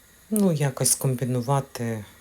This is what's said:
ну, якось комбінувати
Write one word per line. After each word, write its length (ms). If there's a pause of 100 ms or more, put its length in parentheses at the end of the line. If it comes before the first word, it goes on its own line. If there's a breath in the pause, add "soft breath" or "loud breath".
(300)
ну, 240
якось 420
комбінувати 1080 (160 loud breath)